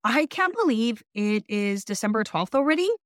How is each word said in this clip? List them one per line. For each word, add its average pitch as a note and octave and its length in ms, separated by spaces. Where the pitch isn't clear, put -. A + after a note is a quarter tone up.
I C#4 220
can't F#4 300
believe A#3 480
it G#3 340
is G3+ 360
December G#3 400
twelfth F3+ 320
already. D#4 340